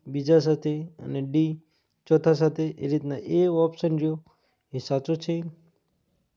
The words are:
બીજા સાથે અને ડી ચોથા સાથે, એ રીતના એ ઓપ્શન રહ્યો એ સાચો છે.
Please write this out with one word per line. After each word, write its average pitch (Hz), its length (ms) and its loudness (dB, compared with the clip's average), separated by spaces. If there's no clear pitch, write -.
બીજા 143 320 4
સાથે 151 440 0
અને 139 380 -10
ડી 156 400 0
ચોથા 160 260 4
સાથે, 160 340 0
એ 147 220 -6
રીતના 139 280 -2
એ 170 300 0
ઓપ્શન 165 520 0
રહ્યો 156 260 -2
એ 131 60 -8
સાચો 135 360 -2
છે. 165 280 -4